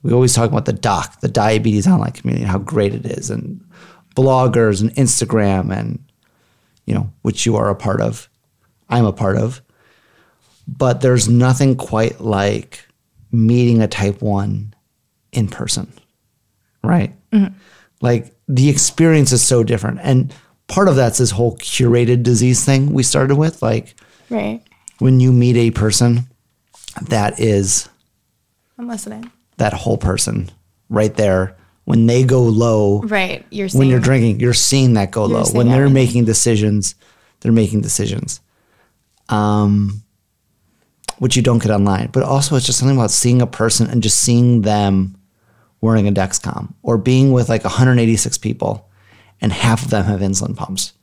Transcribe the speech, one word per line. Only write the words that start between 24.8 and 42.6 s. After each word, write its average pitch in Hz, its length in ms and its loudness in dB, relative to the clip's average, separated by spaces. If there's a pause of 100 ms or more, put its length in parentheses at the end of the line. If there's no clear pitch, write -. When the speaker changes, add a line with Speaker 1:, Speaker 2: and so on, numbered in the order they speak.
Speaker 1:
when 131 200 4
you 127 120 4
meet 123 260 4
a 117 140 2
person 117 560 0 (800)
that 104 320 -2
is 101 500 0 (880)
Speaker 2:
I'm 240 100 -12
listening. 220 440 -14 (260)
Speaker 1:
that 107 160 -2
whole - 240 -4
person 95 520 -4 (400)
right 107 260 0
there, 95 400 0 (300)
when 113 200 2
they 120 180 4
go 127 200 2
low, 107 580 2
Speaker 2:
Right. 202 480 -4
You're 196 200 -8
Speaker 1:
when 135 180 2
you're 127 100 4
Speaker 2:
seeing 120 60 0
Speaker 1:
drinking, 117 360 2
you're 120 140 0
seeing 131 400 2
that 101 180 0
go 107 160 -2
Speaker 2:
you're 110 120 0
Speaker 1:
low. - 60 0
Speaker 2:
seeing - 120 -2
Speaker 1:
When 120 100 2
they're 131 180 4
Speaker 2:
everything. 139 80 4
Speaker 1:
making 123 320 2
decisions, 107 680 0 (480)
they're 117 100 0
making 107 300 2
decisions. - 580 -6 (880)
Um, 104 760 0 (1120)
which 123 180 -2
you 127 60 2
don't 117 200 2
get 110 100 0
online. 101 420 0
But 131 100 0
also 143 320 0
it's 127 100 0